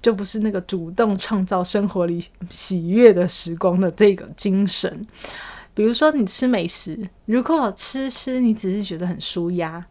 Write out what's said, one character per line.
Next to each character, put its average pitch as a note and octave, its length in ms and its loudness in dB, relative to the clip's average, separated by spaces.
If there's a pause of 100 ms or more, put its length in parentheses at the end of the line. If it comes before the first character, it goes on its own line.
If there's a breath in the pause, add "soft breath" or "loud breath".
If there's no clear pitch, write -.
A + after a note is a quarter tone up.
就 A#3 140 4
不 G3 100 -4
是 G#3+ 140 -6
那 G#3+ 120 0
个 G3 120 -2
主 E3+ 300 -6
动 G3+ 260 2
创 F#3+ 260 -2
造 F#3 180 0
生 G3+ 240 0
活 F3+ 200 0
里 E3+ 180 -2 (240)
喜 E3+ 400 -4
悦 A3 240 8
的 F3+ 160 2
时 - 280 -6
光 F3+ 220 2
的 F#3 120 2
这 G3+ 240 4
个 - 120 -10 (120)
精 G3 280 2
神。 - 400 -2 (680 loud breath)
比 G#3 100 2
如 A#3 80 4
说 D4+ 200 4
你 C#4 120 2
吃 B3+ 220 -2
美 G#3 200 2
食， F#3 440 -8 (160)
如 A#3+ 160 2
果 C#4 300 2
吃 C4+ 360 -6
吃 B3+ 320 -4
你 A3+ 140 4
只 F#3+ 180 -4
是 G#3 100 -4
觉 F#3 140 -8
得 F3 100 -4
很 F3 140 -4
舒 F3 300 -4
压 E3+ 400 -6